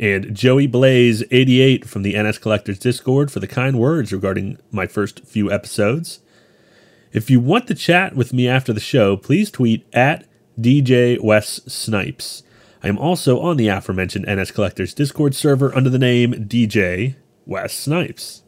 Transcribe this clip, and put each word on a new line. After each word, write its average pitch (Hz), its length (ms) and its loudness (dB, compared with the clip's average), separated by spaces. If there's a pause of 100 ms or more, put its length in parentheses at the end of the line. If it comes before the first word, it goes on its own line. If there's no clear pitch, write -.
and 101 340 -2
Joey 127 320 4
Blaze 123 640 4
eighty-eight 131 560 4
from - 160 -8
the 101 140 -2
N 107 80 0
S 107 140 -2
Collectors 104 400 -2
Discord 131 520 0
for - 100 -8
the 98 60 -6
kind 131 320 -2
words 127 320 0
regarding 98 460 -4 (140)
my 95 160 -4
first - 400 -8
few 101 260 -2
episodes. 110 680 -4 (920)
If 107 160 -4
you 127 120 4
want 180 260 0
to 196 80 -4
chat 180 420 0
with 117 160 -2
me 123 160 0
after 131 240 0
the 107 80 -4
show, 101 380 2
please 196 320 0
tweet 113 420 0
at 135 340 0 (320)
D 123 220 4
J 123 380 4
Wes 107 480 2
Snipes. - 760 -6 (400)
I 95 60 -4
am 101 80 0
also 143 440 0
on 165 180 -2
the 113 100 2
aforementioned 95 580 -4
N 101 120 -2
S 92 120 -6
Collectors 95 440 -4
Discord 143 400 -2
server 139 420 0
under 127 140 2
the 127 80 2
name 120 480 2
D 117 200 0
J 101 500 -2 (280)
Wes - 300 -8
Snipes. - 720 -6